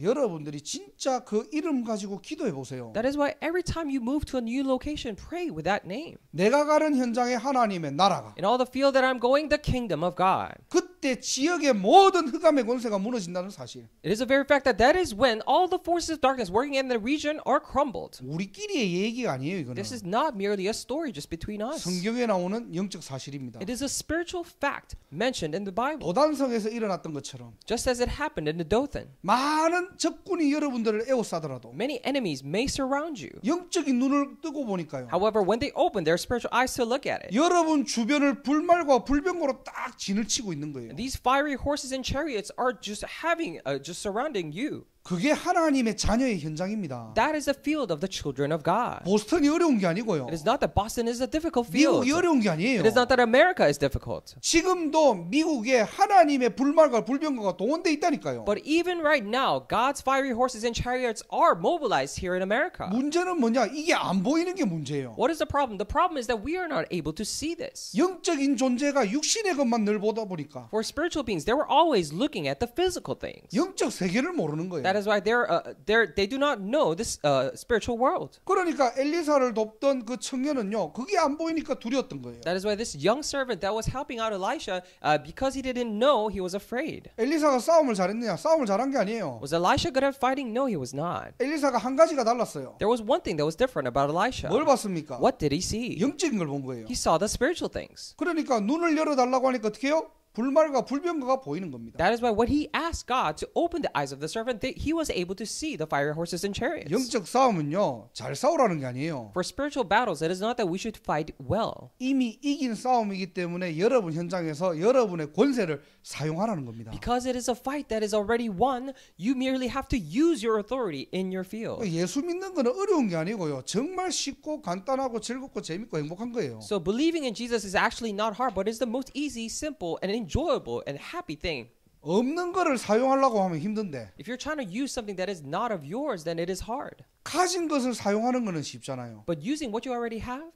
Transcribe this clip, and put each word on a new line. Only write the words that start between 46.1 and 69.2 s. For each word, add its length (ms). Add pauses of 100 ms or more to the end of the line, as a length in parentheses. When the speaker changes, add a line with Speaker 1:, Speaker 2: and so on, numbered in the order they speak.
Speaker 1:
현장입니다. 760
Speaker 2:
That 180
is 120
the 120
field 320
of 140
the 40
children 440
of 100
God. 420
Speaker 1:
보스턴이 440
어려운 300
게 80
아니고요. 420
Speaker 2:
It 80
is 80
not 160
that 160
Boston 320
is 140
a 40
difficult 460
field. 320
Speaker 1:
미국이 80
어려운 280
게 100
아니에요. 340
Speaker 2:
It 20
is 80
not 140
that 100
America 460
is 160
difficult. 640
Speaker 1:
지금도 720 (180)
미국에 480
하나님의 720
불말과 520
불병거가 500
동원돼 380
있다니까요. 500
Speaker 2:
But 240
even 320
right 240
now, 420
God's 380
fiery 320
horses 320
and 80
chariots 560
are 240
mobilized 640
here 160
in 80
America. 480
Speaker 1:
문제는 480
뭐냐? 320
이게 220
안 280
보이는 320
게 120
문제예요. 500
Speaker 2:
What 160
is 80
the 80
problem? 320
The 80
problem 320
is 80
that 160
we 160
are 80
not 240
able 240
to 80
see 320
this. 400
Speaker 1:
영적인 640
존재가 520
육신의 460